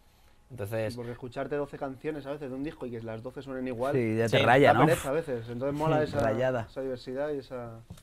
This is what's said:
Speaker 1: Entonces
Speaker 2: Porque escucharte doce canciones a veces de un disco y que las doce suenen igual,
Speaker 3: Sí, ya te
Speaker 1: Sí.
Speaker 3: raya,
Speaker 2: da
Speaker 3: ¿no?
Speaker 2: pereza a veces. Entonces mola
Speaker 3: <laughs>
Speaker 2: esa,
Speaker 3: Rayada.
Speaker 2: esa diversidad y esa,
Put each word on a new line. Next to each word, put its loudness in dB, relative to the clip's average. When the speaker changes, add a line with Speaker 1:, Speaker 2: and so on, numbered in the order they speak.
Speaker 1:
Entonces -4
Speaker 2:
Porque -8
escucharte -6
doce -4
canciones -8
a -6
veces -8
de -8
un -6
disco -8
y -10
que -8
las -8
doce -10
suenen -6
igual, -2
Speaker 3:
Sí, 2
ya 4
te 4
Speaker 1:
Sí. 4
Speaker 3:
raya, 8
Speaker 2:
da 4
Speaker 3:
¿no? 8
Speaker 2:
pereza 2
a -2
veces. -2
Entonces -4
mola 2
Speaker 3:
<laughs> -
Speaker 2:
esa, -2
Speaker 3:
Rayada. 2
Speaker 2:
esa -8
diversidad -4
y -4
esa, -10